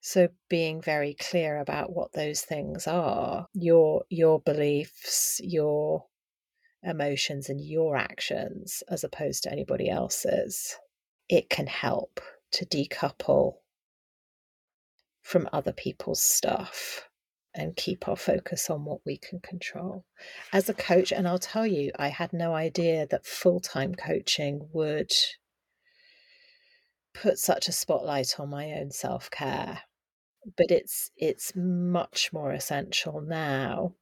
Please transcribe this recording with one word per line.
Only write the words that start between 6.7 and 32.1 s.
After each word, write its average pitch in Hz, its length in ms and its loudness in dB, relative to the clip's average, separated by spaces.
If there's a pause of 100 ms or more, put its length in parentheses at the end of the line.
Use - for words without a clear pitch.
emotions 143 680 -2
and 139 120 -4
your 156 360 2
actions, - 920 -4
as 185 140 -4
opposed 143 400 -2
to - 100 -4
anybody - 360 -2
else's, - 880 -2 (500)
it - 220 4
can 147 160 -2
help - 540 -2 (320)
to - 140 -2
decouple - 920 0 (1700)
from - 300 2
other - 200 -2
people's - 500 -4
stuff - 840 0 (460)
and 160 200 -6
keep - 320 -4
our 196 100 0
focus - 540 0
on 147 140 -4
what 147 200 -6
we 143 120 -4
can - 240 -12
control. 180 640 -10 (480)
As 196 160 4
a - 60 0
coach, 185 360 4
and 185 160 2
I'll 180 120 2
tell 220 280 -2
you, 147 320 2
I 143 100 0
had 170 240 -4
no 170 220 0
idea 160 540 2
that - 180 -2
full-time 180 680 2
coaching 151 800 -2
would 151 400 -2 (2000)
put - 240 2
such - 280 2
a 175 60 -2
spotlight 143 680 0
on 143 120 -8
my 147 220 -8
own 147 180 -6
self-care, - 920 -6 (760)
but 170 140 4
it's, - 460 0
it's - 400 -2
much 175 760 0